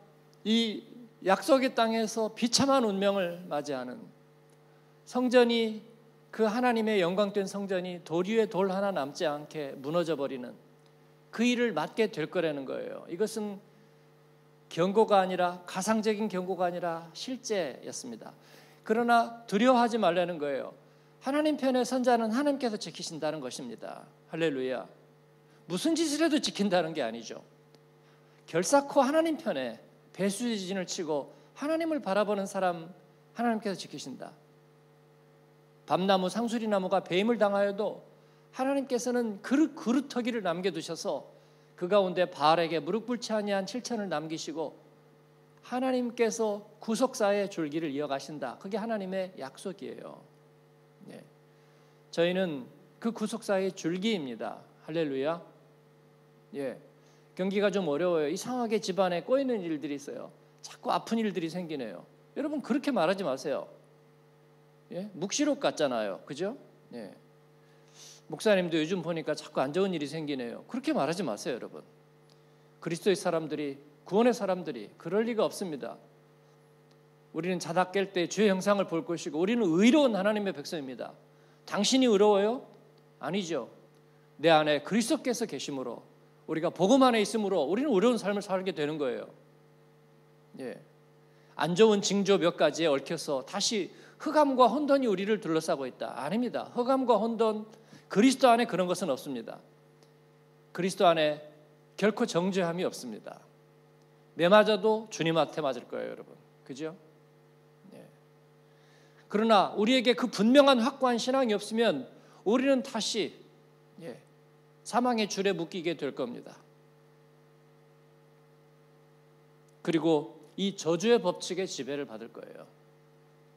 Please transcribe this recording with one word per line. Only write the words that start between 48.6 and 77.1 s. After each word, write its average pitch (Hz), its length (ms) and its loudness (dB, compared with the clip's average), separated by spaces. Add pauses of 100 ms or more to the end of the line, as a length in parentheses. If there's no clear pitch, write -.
하나님의 190 640 -4
약속이에요. 131 800 -12 (920)
예. - 140 -18 (840)
저희는 170 560 0 (320)
그 226 140 -4
구속사의 196 600 -2
줄기입니다. 160 880 -4 (240)
할렐루야. 156 580 -2 (1120)
예. 127 220 -6 (560)
경기가 196 360 2
좀 185 180 0
어려워요. 156 400 2
이상하게 226 520 -2
집안에 180 420 0
꼬이는 254 400 0
일들이 151 320 -4
있어요. 120 360 -12 (300)
자꾸 - 320 -8
아픈 226 260 -2
일들이 185 300 -2
생기네요. 147 560 -8 (320)
여러분, 294 240 -4
그렇게 277 300 -2
말하지 190 340 2
마세요. 131 440 -4 (1200)
예? 196 220 -8
묵시록 254 440 0
같잖아요. 120 680 0
그죠? 185 300 -6 (360)
예. 110 220 -14 (1120)
목사님도 175 520 2
요즘 165 240 -2
보니까 151 320 -4
자꾸 - 260 -6
안 139 120 0
좋은 185 220 0
일이 151 120 -4
생기네요. 135 640 -6
그렇게 294 240 -4
말하지 170 300 0
마세요, 127 320 -4
여러분. 98 280 -12 (1000)
그리스도의 170 360 0
사람들이, 151 600 -4 (260)
구원의 233 300 4
사람들이 170 640 -6
그럴 202 260 -2
리가 220 200 0
없습니다. 147 520 -6 (1400)